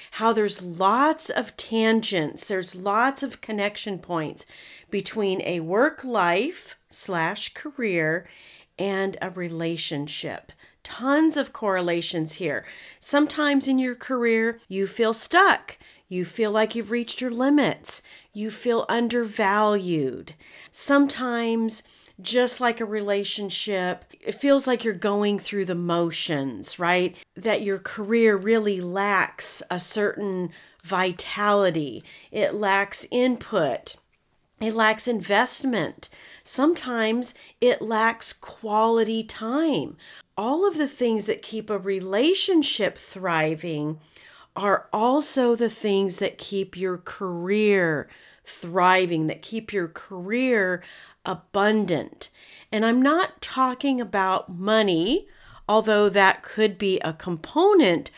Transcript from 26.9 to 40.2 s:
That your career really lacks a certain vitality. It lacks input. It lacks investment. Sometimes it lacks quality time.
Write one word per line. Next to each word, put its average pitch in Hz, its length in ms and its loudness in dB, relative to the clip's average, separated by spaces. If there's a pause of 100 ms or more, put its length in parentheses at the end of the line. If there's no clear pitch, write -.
That 208 280 0
your 196 160 -2
career 214 580 2
really 208 440 2
lacks 190 920 -2
a 180 100 -4
certain 190 720 -2 (340)
vitality. 185 1160 0 (280)
It 202 240 0
lacks 202 560 0
input. 233 840 0 (640)
It 220 140 -2
lacks 220 320 2
investment. 214 1000 0 (340)
Sometimes 240 880 0 (280)
it 240 200 4
lacks 226 520 -2
quality 226 920 0
time. 233 720 -2 (400)